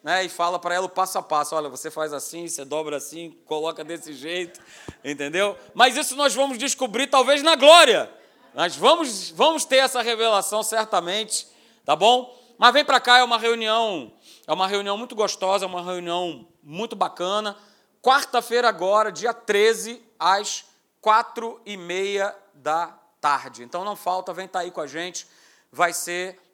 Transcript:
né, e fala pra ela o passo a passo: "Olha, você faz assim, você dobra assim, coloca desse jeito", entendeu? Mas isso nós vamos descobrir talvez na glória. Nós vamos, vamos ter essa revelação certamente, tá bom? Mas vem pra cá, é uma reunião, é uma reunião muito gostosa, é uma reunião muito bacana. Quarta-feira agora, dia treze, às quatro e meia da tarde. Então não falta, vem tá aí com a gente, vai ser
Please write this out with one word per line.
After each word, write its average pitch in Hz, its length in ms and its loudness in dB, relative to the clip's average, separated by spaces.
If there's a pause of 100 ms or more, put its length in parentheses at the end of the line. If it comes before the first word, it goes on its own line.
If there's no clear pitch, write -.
né, 180 220 -2
e 180 40 -6
fala 175 300 -4
pra 175 160 -4
ela 185 120 -2
o - 20 -4
passo 185 300 -4
a 180 40 -6
passo: 147 340 -2
"Olha, 151 120 -4
você 131 220 -12
faz 156 220 -6
assim, 165 360 -10
você 143 160 -10
dobra 151 320 -6
assim, 160 400 -12 (100)
coloca 160 380 -6
desse 156 280 -12
jeito", 170 480 -8 (440)
entendeu? 147 520 -4 (180)
Mas 247 220 4
isso 277 200 -4
nós 277 180 2
vamos 269 220 -2
descobrir 240 520 -4
talvez 277 340 4
na 320 140 4
glória. 269 540 8 (440)
Nós 151 220 -2
vamos, 220 540 2
vamos 277 340 2
ter 269 120 2
essa 254 240 2
revelação 220 640 0
certamente, 214 840 -4 (360)
tá 143 100 2
bom? 240 420 2 (200)
Mas 240 160 6
vem 285 120 4
pra 269 160 2
cá, 247 180 6
é 254 60 6
uma 233 140 0
reunião, 220 720 -2 (340)
é 156 60 -2
uma 185 160 0
reunião 202 280 -2
muito 240 200 -10
gostosa, 196 480 0
é 185 40 -6
uma 180 140 -8
reunião 175 640 -6 (160)
muito 196 340 -10
bacana. 202 600 -4 (440)
Quarta-feira 240 680 2
agora, 208 420 2
dia 190 240 -4
treze, 214 640 0 (180)
às 196 460 0 (360)
quatro 226 680 0
e 208 100 -10
meia 196 580 -4 (200)
da 151 420 -4 (240)
tarde. 131 440 -2
Então 175 200 -8
não 208 120 -6
falta, 185 360 -4
vem 185 140 -10
tá 185 140 -6
aí 175 100 -8
com 180 100 -10
a 151 60 -6
gente, 165 400 -10 (440)
vai 170 220 0
ser 180 480 -8 (140)